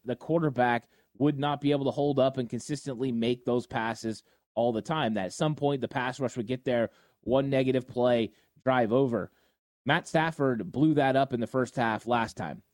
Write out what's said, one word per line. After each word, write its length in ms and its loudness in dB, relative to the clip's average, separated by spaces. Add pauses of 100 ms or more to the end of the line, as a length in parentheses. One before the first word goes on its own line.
the 120 -4
quarterback 760 0 (280)
would 220 2
not 220 -2
be 100 2
able 140 0
to 60 2
hold 280 0
up 180 2
and 120 -4
consistently 640 -6
make 340 -2
those 220 0
passes 560 -6 (300)
all 200 2
the 80 -2
time, 320 -2
that 140 -2
at 60 -10
some 220 0
point 240 0
the 80 -4
pass 320 -4
rush 160 -4
would 100 -6
get 200 -6
there, 240 2 (320)
one 280 0
negative 380 2
play, 460 2 (320)
drive 260 2
over. 400 0 (540)
Matt 240 0
Stafford 640 0
blew 220 2
that 200 2
up 160 2
in 80 -2
the 80 -4
first 300 -2
half 280 -2
last 300 -2
time. 260 -8 (120)